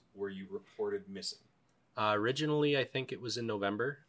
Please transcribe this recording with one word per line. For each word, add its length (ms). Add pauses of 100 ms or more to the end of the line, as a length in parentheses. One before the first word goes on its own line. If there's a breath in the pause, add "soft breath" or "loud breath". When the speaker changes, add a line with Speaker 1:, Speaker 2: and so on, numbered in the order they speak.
(140)
Speaker 1:
were 140
you 220
reported 580
missing? 300 (580)
Speaker 2:
Uh, 180
originally, 600
I 80
think 280
it 80
was 160
in 100
November, 520 (100)